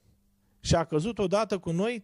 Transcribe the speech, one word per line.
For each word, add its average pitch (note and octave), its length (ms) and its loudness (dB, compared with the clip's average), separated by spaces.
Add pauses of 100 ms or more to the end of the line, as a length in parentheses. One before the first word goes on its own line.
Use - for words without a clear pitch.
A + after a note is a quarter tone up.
(600)
Și - 160 0
a E3 80 4
căzut E3+ 360 -2
odată G3+ 380 2
cu E3+ 140 -6
noi G#3 320 -2